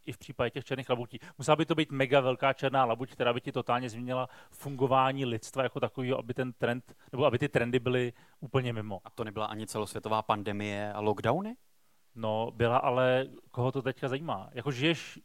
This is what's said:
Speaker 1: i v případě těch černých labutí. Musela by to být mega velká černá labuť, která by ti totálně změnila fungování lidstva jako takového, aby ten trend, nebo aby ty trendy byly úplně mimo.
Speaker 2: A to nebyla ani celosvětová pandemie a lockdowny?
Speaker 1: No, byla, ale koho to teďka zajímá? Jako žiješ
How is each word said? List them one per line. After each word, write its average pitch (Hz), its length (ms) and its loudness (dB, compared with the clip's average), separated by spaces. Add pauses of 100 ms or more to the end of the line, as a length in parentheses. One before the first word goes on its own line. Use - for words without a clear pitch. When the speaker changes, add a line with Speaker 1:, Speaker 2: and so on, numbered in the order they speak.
Speaker 1:
i 127 80 -8
v - 60 -18
případě 123 320 -4
těch 131 140 -8
černých 131 260 -6
labutí. 120 280 -2 (200)
Musela 151 180 4
by 156 100 2
to 165 80 2
být 156 160 2
mega 135 300 4
velká 131 320 2
černá 135 320 2
labuť, 117 280 0
která 120 200 2
by 123 80 -4
ti 139 120 -6
totálně 123 380 -2
změnila 123 380 -4 (220)
fungování 135 720 2
lidstva 123 380 -4
jako 127 180 -4
takového, 127 380 -2
aby 120 160 -6
ten 127 180 -4
trend, 123 440 -4 (160)
nebo 135 120 2
aby 123 140 4
ty 147 100 0
trendy 120 300 2
byly 123 340 0 (280)
úplně 127 320 0
mimo. 107 320 -6
Speaker 2:
A 110 60 -20
to 113 140 -8
nebyla 107 220 -4
ani 107 200 -8
celosvětová 107 560 -2
pandemie 104 680 -2
a 104 80 -6
lockdowny? 120 560 2 (580)
Speaker 1:
No, 113 400 -2
byla, 117 240 4
ale 127 500 2 (220)
koho 127 220 0
to 135 100 -2
teďka 131 260 -4
zajímá? 131 440 -4
Jako 123 180 -4
žiješ 143 540 0